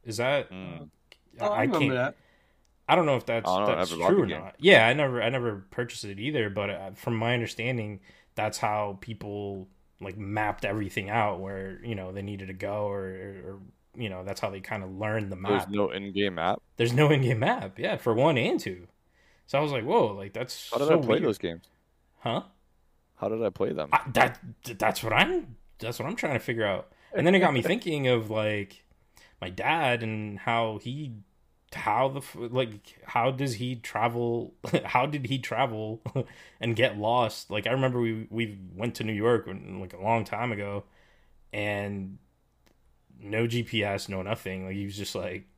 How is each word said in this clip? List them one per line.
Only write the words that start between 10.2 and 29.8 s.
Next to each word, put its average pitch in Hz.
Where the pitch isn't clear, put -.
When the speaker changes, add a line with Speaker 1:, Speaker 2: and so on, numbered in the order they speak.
Speaker 1:
everything 101
out 104
where, 95
you 117
know, 92
they 101
needed 98
to 95
go 101
or, 98
or, 95
or, 98
you 117
know, 92
that's 98
how 107
they 98
kinda 98
learned 104
the 95
Speaker 2:
There's 101
Speaker 1:
map. -
Speaker 2:
no 101
in-game 98
map? 85
Speaker 1:
There's 117
no 147
in-game 131
map, 156
yeah, 175
for 117
one 135
and 202
two. 90
So 135
I 151
was 147
like, 113
"Whoa, 160
like, 98
that's -
Speaker 2:
How 120
did 143
Speaker 1:
so -
Speaker 2:
I 170
play 123
Speaker 1:
weird." -
Speaker 2:
those 113
games? 85
Speaker 1:
Huh? 127
Speaker 2:
How 101
did 110
I 101
play 95
them? 73
Speaker 1:
I, -
that, 123
that's 110
what 113
I'm, 240
that's 120
what 120
I'm 226
trying 147
to 113
figure 113
out. -
And 147
then 185
it 185
got 170
me 123
Speaker 2:
<laughs> -
Speaker 1:
thinking 156
of, 113
like, 107
my 92
dad 123